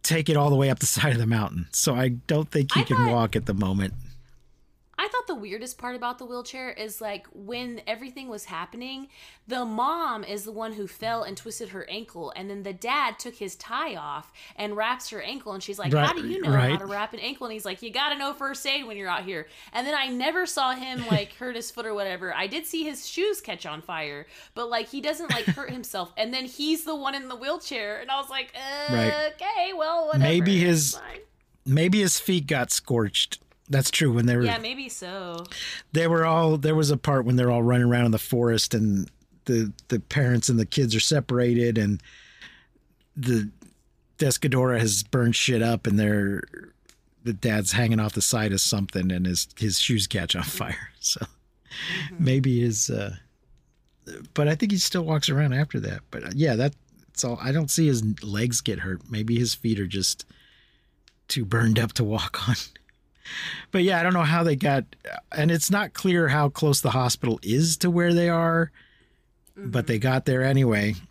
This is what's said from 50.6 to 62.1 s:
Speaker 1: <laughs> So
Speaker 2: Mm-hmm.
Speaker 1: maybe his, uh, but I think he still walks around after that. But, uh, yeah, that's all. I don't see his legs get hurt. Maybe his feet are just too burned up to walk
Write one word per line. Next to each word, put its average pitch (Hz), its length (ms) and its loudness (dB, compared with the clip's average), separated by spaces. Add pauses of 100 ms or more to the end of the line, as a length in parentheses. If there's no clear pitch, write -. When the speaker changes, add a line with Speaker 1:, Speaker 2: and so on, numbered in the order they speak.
Speaker 1:
<laughs> - 60 -20
So - 220 -2 (880)
Speaker 2:
Mm-hmm. 170 120 -2
Speaker 1:
maybe 131 380 4
his, 117 280 0
uh, 101 260 -4 (1160)
but 147 140 2
I 156 80 2
think 202 160 0
he 196 60 2
still 180 260 0
walks 156 240 2
around 143 260 2
after 139 280 0
that. 98 180 -6 (100)
But, - 140 -10
uh, - 100 -10
yeah, 143 220 2
that's 139 220 2 (460)
all. 120 180 -2
I 131 100 -2
don't 147 180 0
see 165 180 4
his 123 140 4 (220)
legs 110 380 0
get 104 180 -2
hurt. 92 220 -4 (100)
Maybe 110 260 0
his 120 160 0
feet 110 260 -2
are 98 80 0
just 95 380 -2 (1000)
too 123 180 -2
burned 113 320 4
up 117 160 0
to 120 120 0
walk - 440 -2